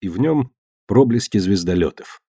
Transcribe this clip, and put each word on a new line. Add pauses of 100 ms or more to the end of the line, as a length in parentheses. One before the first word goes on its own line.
и
в
нём (340)
проблески
звездолётов.